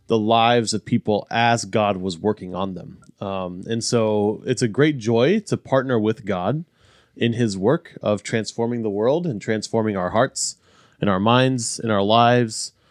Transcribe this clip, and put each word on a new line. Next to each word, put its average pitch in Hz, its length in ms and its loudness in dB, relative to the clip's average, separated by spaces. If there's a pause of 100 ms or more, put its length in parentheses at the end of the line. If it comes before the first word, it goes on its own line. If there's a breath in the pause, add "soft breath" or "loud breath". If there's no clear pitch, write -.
the 113 120 2
lives 113 560 2
of 104 100 -6
people 107 460 -2
as 117 340 2
God 101 340 0
was 90 200 -6
working 92 360 -4
on 95 200 -6
them. 87 240 -16 (220)
Um, 95 480 -8
and 117 160 -4
so 107 600 0
it's 123 160 -2
a 120 80 2
great 143 300 0
joy 120 420 2
to - 160 -4
partner 131 440 0
with 107 260 -2
God 101 380 -2 (520 soft breath)
in 117 180 0
his 110 220 -2
work 117 460 -2
of 104 200 0
transforming 117 600 -4
the 107 80 -4
world 127 360 0
and 110 140 -6
transforming 107 560 -2
our 90 140 -2
hearts - 460 -2 (440 soft breath)
and 101 80 0
our 95 120 2
minds 123 580 2
and 113 140 -2
our 101 100 2
lives. 117 720 4 (180)